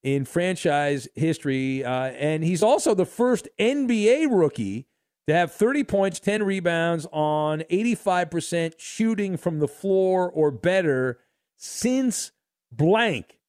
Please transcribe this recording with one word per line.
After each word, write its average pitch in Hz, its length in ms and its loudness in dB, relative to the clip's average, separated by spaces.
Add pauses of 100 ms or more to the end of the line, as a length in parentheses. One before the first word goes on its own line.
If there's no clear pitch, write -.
in 139 220 0
franchise 147 880 0
history. 135 680 -2
Uh, 127 220 -2
and 147 380 -4
he's 170 200 0
also 233 320 2
the 180 100 2
first 247 420 0 (120)
N 262 260 0
B 220 240 2
A 302 180 4
rookie 139 600 0 (400)
to 151 60 2
have 170 180 2
thirty 269 320 0
points, 196 360 0
ten 214 220 -2
rebounds 170 720 0
on 151 580 0
eighty-five 185 640 0
percent 165 480 -4
shooting 208 580 -2
from 160 220 -4
the 147 80 0
floor 185 600 0
or 156 200 2
better 139 680 0 (380)
since - 760 -2 (400)
blank. 170 640 0 (140)